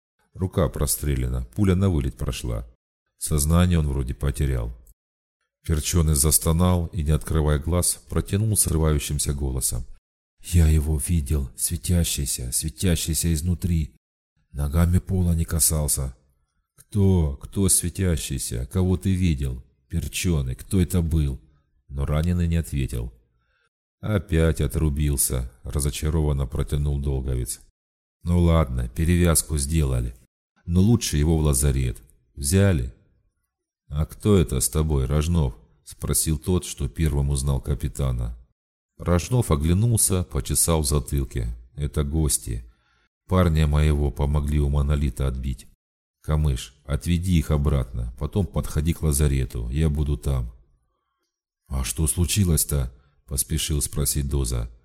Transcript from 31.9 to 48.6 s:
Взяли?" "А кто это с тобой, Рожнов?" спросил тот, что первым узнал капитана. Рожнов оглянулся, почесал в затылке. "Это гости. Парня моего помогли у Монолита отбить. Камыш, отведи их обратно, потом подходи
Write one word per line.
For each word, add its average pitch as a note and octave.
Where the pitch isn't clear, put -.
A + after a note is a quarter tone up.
Взяли?" D#2
"А D2
кто G#2
это C2
с -
тобой, D#2
Рожнов?" D2
спросил -
тот, F2+
что -
первым C#2+
узнал C#2
капитана. B1+
Рожнов F2
оглянулся, F2+
почесал D#2
в C#2+
затылке. C2+
"Это D2
гости. D#2
Парня E2
моего D2
помогли D2
у C#2
Монолита C#2+
отбить. C2
Камыш, D2+
отведи E2+
их D2+
обратно, C#2+
потом E2
подходи D#2